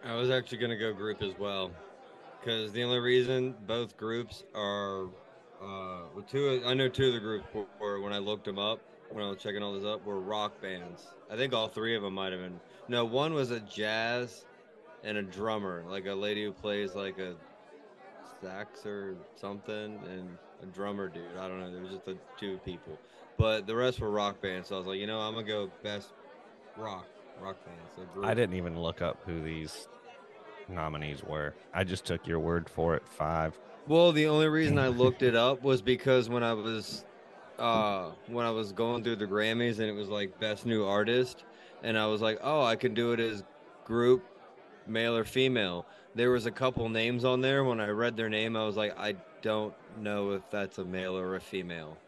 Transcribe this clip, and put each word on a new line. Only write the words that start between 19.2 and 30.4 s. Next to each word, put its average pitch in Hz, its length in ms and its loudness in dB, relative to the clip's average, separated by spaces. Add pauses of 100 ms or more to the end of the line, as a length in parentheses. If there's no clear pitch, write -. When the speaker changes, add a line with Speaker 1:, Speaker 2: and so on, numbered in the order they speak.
Speaker 1:
something, 107 680 -8
and 90 320 -10 (240)
a - 60 -14
drummer 98 420 -6
dude. 85 280 -12
I 92 100 -8
don't 92 120 -6
know. 92 120 -8
There 90 100 -10
was 92 100 -10
just 95 140 -12
the 95 120 -8 (200)
two 98 220 -6
people, 85 380 -12 (400)
but 110 300 2
the 113 80 -2
rest 123 240 2
were 110 120 -2
rock 101 300 0
bands. 92 280 -4
So 101 60 -4
I - 40 -4
was 92 80 -6
like, 95 120 -4
"You 104 80 -4
know, 110 120 -4
I'm 107 140 -4
gonna 113 140 -6
go 104 240 -2 (100)
best 104 320 -8 (640)
rock, 101 300 -8 (360)
rock 95 240 -8
band." 87 140 -16 (160)
So 90 80 -12 (100)
group. 98 120 -4
Speaker 2:
I 110 80 4
didn't 110 220 2
even 87 240 -2
look 82 220 -2
up 87 240 0
who 82 160 -4
these 78 460 -8 (800)